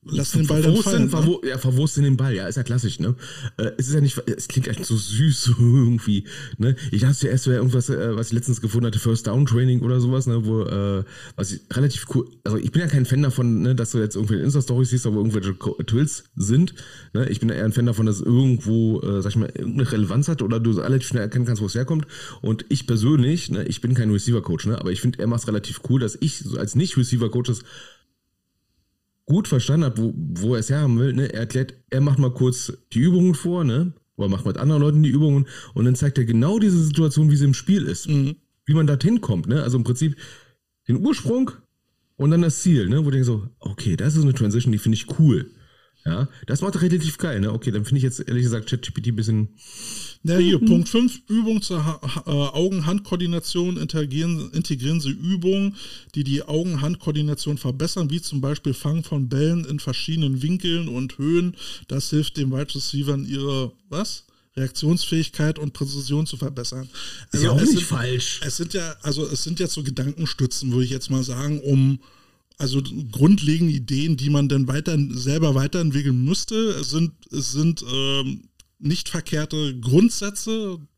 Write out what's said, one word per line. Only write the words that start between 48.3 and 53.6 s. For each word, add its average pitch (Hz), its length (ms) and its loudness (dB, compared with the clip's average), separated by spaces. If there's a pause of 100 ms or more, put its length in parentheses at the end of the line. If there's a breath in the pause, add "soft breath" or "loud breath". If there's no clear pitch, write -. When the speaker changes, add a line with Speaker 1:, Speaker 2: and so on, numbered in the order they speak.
Speaker 2:
gesagt 113 240 -2
Chat - 140 -4
G - 100 -12
P - 100 -6
T 117 80 -2
ein 110 60 -2
bisschen 107 400 0 (680 loud breath)
Speaker 1:
Ja, 165 160 2
hier, 175 220 4
Speaker 2:
Mhm. 226 60 4
Speaker 1:
Punkt 175 220 6
fünf, 240 400 2
Übung 220 340 2
zur 165 220 -2
Ha-, 156 160 -2
Ha-, 147 260 -6
äh, 165 40 -6
Augen-Hand-Koordination. 175 1500 -2